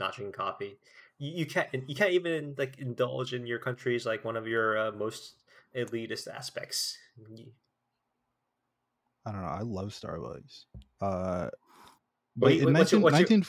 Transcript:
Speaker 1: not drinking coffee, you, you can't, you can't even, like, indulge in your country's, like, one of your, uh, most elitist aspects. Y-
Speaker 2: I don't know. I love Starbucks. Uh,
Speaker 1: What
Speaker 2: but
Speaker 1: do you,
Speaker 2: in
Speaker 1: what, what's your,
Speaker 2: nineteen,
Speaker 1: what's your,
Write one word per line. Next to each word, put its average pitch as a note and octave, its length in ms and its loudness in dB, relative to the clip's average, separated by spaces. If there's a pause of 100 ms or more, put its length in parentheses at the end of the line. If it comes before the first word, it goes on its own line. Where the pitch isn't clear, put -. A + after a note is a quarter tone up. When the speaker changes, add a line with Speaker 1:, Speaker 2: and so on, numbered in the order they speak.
Speaker 1:
not F#2+ 140 -4
drinking G2+ 180 -10
coffee, G2 460 -8 (400)
you, C#3+ 220 -10
you D3+ 60 -2
can't, F3 220 -2 (200)
you D3 60 -8
can't F#3 180 2
even, E3 440 -2
like, C3+ 220 -4
indulge B2 560 -4
in A#2+ 120 -8
your A#2+ 120 -4
country's, B2 480 -4
like, A2 180 -4
one A2+ 120 -6
of A2+ 100 -6
your, A2 320 0
uh, A2 140 -2
most - 500 -10 (340)
elitist A2+ 560 -6
aspects. - 640 -8 (320)
Y- A2+ 240 -20 (1700)
Speaker 2:
I A2 80 -8
don't G2 100 -8
know. E2+ 60 -6
I E2+ 140 -6
love G#2 280 -6
Starbucks. - 720 -12 (360)
Uh, F#2 500 -2 (880)
Speaker 1:
What B2 100 6
Speaker 2:
but - 20 10
Speaker 1:
do - 60 8
you, C3 60 4
Speaker 2:
in C#3+ 100 6
Speaker 1:
what, D3+ 40 6
what's F3+ 160 8
your, G#3+ 80 8
Speaker 2:
nineteen, - 0 -
Speaker 1:
what's D#3+ 200 8
your, F3+ 100 6 (180)